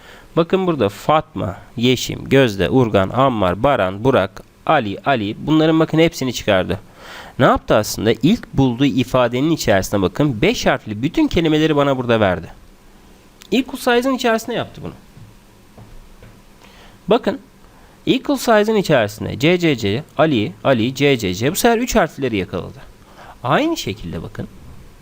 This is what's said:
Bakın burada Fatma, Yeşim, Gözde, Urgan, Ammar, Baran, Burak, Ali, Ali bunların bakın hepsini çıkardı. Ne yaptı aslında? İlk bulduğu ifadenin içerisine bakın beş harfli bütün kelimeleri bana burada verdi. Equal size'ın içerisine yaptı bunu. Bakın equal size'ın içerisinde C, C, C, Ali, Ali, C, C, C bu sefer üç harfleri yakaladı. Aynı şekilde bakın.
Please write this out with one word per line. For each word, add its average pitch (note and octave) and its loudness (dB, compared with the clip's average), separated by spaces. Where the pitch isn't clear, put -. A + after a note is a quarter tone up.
Bakın F3+ 0
burada C#3+ 2
Fatma, G#2 -2
Yeşim, - -2
Gözde, A2 2
Urgan, G#2 2
Ammar, G#2+ 0
Baran, G#2+ 0
Burak, A#2 0
Ali, A#2+ 0
Ali A2+ -2
bunların D#3 2
bakın D#3 0
hepsini D#3+ 0
çıkardı. F#2 0
Ne B2+ 4
yaptı F#3 2
aslında? G#2+ 0
İlk - 0
bulduğu C3 0
ifadenin B2+ 0
içerisine G2+ 0
bakın A2+ 0
beş A3+ 0
harfli A2 -2
bütün C#4 0
kelimeleri D#3 2
bana C#3+ 2
burada A#2+ 0
verdi. F2+ 0
Equal C4 -2
size'ın B3 0
içerisine A3+ -2
yaptı B2+ -6
bunu. D#2+ -10
Bakın G#3 0
equal C4 0
size'ın A3 2
içerisinde G#2 0
C, E3 2
C, E3 0
C, G#2+ -2
Ali, C#3 2
Ali, B2+ 2
C, C#3 2
C, F#2+ -4
C A#2 -2
bu F#3+ -8
sefer A#3 2
üç B3 -4
harfleri C#3 0
yakaladı. F#2 -6
Aynı A#3+ 0
şekilde E2+ -8
bakın. - -12